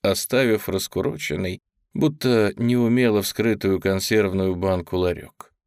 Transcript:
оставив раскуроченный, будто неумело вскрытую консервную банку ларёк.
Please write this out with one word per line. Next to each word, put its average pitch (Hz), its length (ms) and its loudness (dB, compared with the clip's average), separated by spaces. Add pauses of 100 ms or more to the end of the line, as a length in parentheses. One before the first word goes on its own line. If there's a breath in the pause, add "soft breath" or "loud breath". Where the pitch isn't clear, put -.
оставив 110 680 0
раскуроченный, 95 920 -4 (320)
будто 127 640 2
неумело 120 680 2
вскрытую 101 560 0
консервную 95 760 0
банку 90 420 -2
ларёк. - 560 -4 (140)